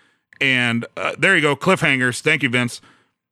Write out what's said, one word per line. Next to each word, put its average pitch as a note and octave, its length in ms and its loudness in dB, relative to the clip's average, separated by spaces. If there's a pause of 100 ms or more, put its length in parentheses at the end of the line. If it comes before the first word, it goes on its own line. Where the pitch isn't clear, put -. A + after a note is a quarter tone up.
(420)
And, B2 440 0 (100)
uh, F#2+ 220 -4
there F#3 180 2
you E3 60 2
go, C#3+ 140 2
cliffhangers. C3+ 680 0
Thank D3+ 220 0
you, C3 60 2
Vince. A#2+ 300 -2 (520)